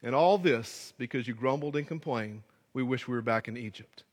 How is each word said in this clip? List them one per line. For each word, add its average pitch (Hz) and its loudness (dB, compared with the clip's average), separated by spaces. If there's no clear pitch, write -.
And 120 -2
all 175 6
this 135 0
because 123 -4
you 120 -2
grumbled 139 0
and 147 -2
complained 110 -4
we 131 0
wish 127 -2
we 127 -2
were 117 -2
back 113 2
in 113 -8
Egypt. 110 -14